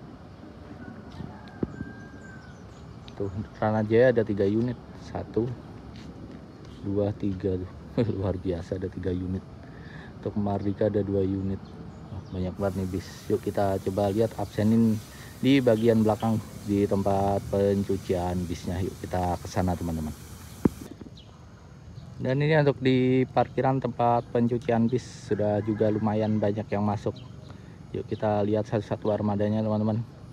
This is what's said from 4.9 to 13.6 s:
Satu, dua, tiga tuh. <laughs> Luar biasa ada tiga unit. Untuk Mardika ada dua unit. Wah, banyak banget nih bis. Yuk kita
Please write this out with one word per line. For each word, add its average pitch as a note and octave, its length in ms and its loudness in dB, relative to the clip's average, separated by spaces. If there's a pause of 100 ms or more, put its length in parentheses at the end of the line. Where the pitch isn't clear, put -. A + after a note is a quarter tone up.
Satu, G#2 420 -2 (1400)
dua, G2+ 320 2
tiga F#2+ 400 -2
tuh. F#2 160 -4 (240)
<laughs> G#2+ 240 2
Luar F#2+ 160 0
biasa F2+ 400 -4
ada F#2 160 -4
tiga F#2 240 -4
unit. F#2 300 -4 (760)
Untuk - 220 -6
Mardika G2+ 500 2
ada G#2 140 2
dua G2 180 2
unit. F#2+ 400 0 (480)
Wah, F#2+ 120 -10 (120)
banyak F#2 240 -4
banget G2 220 0
nih F#2+ 100 -2
bis. F2+ 160 -4 (240)
Yuk G#2+ 140 0
kita G2 420 2